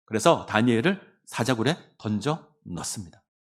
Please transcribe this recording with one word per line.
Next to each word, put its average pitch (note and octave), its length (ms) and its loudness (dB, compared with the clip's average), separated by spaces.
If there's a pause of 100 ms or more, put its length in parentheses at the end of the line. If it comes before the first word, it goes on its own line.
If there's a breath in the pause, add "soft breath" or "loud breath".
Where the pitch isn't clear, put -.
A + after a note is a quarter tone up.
그래서 A2+ 400 2
다니엘을 A#2+ 560 2 (240)
사자굴에 A#2+ 520 -2 (200)
던져 G#2+ 500 -4 (160)
넣습니다. - 600 -12 (360)